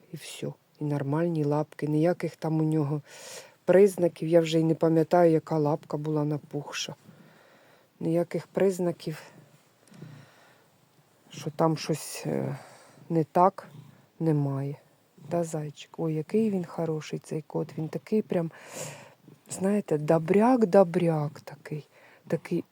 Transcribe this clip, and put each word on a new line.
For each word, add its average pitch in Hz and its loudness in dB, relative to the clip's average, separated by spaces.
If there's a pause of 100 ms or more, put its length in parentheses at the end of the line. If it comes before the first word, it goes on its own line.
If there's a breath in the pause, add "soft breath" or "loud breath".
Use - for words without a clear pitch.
(120)
і 165 -10
все. - -12 (340)
І 151 -4
нормальні 147 -2
лапки, 147 -2
ніяких 160 0
там 160 -2
у - 2
нього 156 -2 (600 loud breath)
признаків. 180 4
Я 170 6
вже 160 2
й 160 4
не 160 2
пам'ятаю, 165 4
яка 160 0
лапка 151 -2
була 151 -2
напухша. 147 -8 (1080 soft breath)
Ніяких 170 -2
признаків, 180 -2 (2000 loud breath)
що - -10
там 160 0
щось, - -8
е, 135 -4 (500 loud breath)
не 165 0
так, - 2 (520 loud breath)
немає. 143 0 (520)
Та, 170 -2
зайчик? 156 -10
Ой, 160 -2
який 214 -2
він 185 -2
хороший, 160 -6
цей 156 -8
кот. 160 -6
Він 156 -4
такий 214 -4
прям, 170 -2 (1000 loud breath)
знаєте, 190 -2
добряк-добряк 170 4
такий. - -12 (400 soft breath)
Такий 170 -4